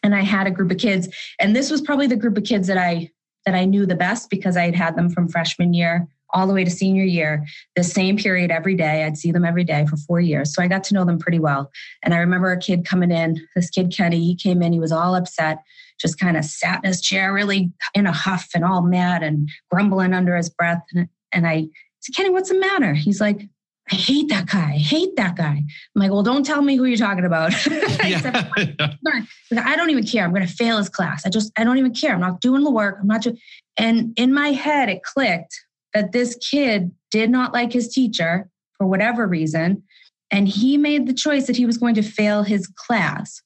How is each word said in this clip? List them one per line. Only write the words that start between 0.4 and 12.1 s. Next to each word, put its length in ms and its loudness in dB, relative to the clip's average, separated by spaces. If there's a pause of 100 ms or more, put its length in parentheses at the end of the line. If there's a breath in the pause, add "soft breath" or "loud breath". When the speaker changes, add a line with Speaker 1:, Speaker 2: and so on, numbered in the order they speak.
Speaker 1:
a 40 0
group 200 0
of 80 -2
kids, 280 0 (320 loud breath)
and 160 4
this 140 0
was 120 0
probably 260 0
the 80 2
group 200 0
of 100 -2
kids 220 0
that 120 2
I, 320 -2 (340)
that 80 0
I 120 2
knew 200 4
the 100 0
best 360 -2
because 260 0
I 80 2
had 100 0
had 200 0
them 160 2
from 160 0
freshman 480 0
year 320 0 (260)
all 140 2
the 60 2
way 100 2
to 80 0
senior 320 0
year, 420 0 (300 loud breath)
the 80 2
same 340 0
period 340 0
every 240 0
day. 280 0
I'd 140 -4
see 140 -2
them 140 2
every 180 0
day 240 0
for 100 -2
four 220 -2
years. 340 0
So 100 -2
I 40 2
got 180 0
to 80 0
know 100 2
them 160 2
pretty 200 0
well. 320 -2 (320 loud breath)
And 100 0